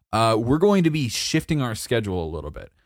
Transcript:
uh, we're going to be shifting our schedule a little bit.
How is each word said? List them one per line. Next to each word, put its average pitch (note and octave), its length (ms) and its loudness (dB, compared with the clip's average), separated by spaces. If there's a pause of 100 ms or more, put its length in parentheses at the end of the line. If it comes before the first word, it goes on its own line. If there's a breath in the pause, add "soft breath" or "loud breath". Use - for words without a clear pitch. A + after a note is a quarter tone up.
(140)
uh, A2+ 240 4
we're A#2 200 2
going G3 260 4
to E3 60 2
be D3 200 -2
shifting D#3 520 -2
our A2+ 140 -4
schedule G2+ 480 -2
a D#2+ 100 -6
little D2+ 180 -8
bit. C#2 200 -16 (140)